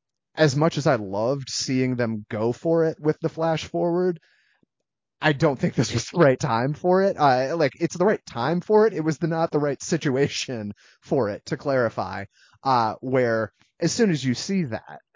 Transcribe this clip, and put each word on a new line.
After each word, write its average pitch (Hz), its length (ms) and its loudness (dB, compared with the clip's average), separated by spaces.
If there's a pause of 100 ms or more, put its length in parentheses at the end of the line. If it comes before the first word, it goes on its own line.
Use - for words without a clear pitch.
(360)
as 147 220 2
much 156 200 0
as 143 80 -2
I 147 100 2
loved 110 540 -4
seeing 127 460 -2
them 113 340 -4
go 113 220 -2
for 165 320 0
it 160 160 -2
with 151 220 0
the 147 80 -2
flash 160 340 -2
forward, 175 560 -2 (1040)
I 156 100 2
don't 143 260 2
think - 180 -2
this 110 180 0
was 117 140 -4
the - 120 -2
right 139 200 6
time 127 340 -2
for 180 300 2
it. 196 140 0
Uh, 135 380 2
like, 151 240 2
it's 165 180 -2
the 180 80 2
right 214 200 0
time 143 340 -2
for 214 260 4
it. 226 80 2
It 156 120 -4
was 156 140 -2
the, 165 80 -2
not 165 240 -2
the 151 80 0
right 143 220 -2
situation 131 920 -2 (260)
for 123 300 0
it, - 160 -8
to 156 120 -6
clarify, 110 680 -2 (360)
uh, 117 380 2
where 120 540 0 (260)
as 165 140 0
soon 220 180 2
as 139 120 -2
you 127 100 0
see 190 320 -2
that, 76 340 -10 (160)